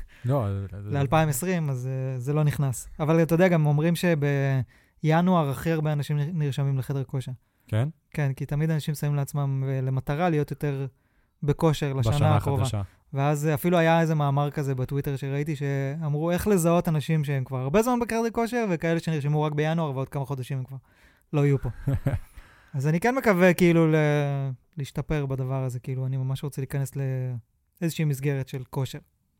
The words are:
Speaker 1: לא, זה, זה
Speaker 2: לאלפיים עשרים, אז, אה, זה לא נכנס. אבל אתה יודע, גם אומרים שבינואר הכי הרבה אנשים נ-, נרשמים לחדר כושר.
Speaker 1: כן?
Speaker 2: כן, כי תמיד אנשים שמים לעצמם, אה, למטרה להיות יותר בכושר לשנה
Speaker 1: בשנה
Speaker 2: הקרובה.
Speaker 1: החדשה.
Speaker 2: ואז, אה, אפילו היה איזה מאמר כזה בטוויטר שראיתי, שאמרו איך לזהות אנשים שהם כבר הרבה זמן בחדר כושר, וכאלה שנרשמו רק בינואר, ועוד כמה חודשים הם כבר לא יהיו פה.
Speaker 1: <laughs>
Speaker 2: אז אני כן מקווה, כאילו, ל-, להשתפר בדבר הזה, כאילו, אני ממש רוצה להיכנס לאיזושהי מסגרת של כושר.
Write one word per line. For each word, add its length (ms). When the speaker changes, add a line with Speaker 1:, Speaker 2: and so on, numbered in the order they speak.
Speaker 1:
לא, 240
זה, 340
זה 80
Speaker 2:
לאלפיים 380
עשרים, 420
אז, 160
אה, 320
זה 140
לא 120
נכנס. 440
אבל 220
אתה 120
יודע, 140
גם 180
אומרים 300
שבינואר 1500
הכי 200
הרבה 220
אנשים 260
נ-, 200
נרשמים 400
לחדר 260
כושר. 280
Speaker 1:
כן? 200
Speaker 2:
כן, 220
כי 140
תמיד 240
אנשים 240
שמים 200
לעצמם, 540
אה, 120
למטרה 500
להיות 200
יותר 360
בכושר 500
לשנה 220
Speaker 1:
בשנה 220
Speaker 2:
הקרובה. 260
Speaker 1:
החדשה. 200
Speaker 2:
ואז, 340
אה, 80
אפילו 240
היה 220
איזה 140
מאמר 360
כזה 240
בטוויטר 420
שראיתי, 400
שאמרו 720
איך 180
לזהות 400
אנשים 360
שהם 200
כבר 140
הרבה 240
זמן 180
בחדר 320
כושר, 380
וכאלה 300
שנרשמו 420
רק 100
בינואר, 420
ועוד 140
כמה 180
חודשים 320
הם 60
כבר 120
לא 140
יהיו 120
פה. 100
Speaker 1:
<laughs> 880
Speaker 2:
אז 120
אני 140
כן 140
מקווה, 400
כאילו, 380
ל-, 40
להשתפר 500
בדבר 380
הזה, 160
כאילו, 260
אני 100
ממש 280
רוצה 160
להיכנס 320
לאיזושהי 240
מסגרת 440
של 220
כושר. 280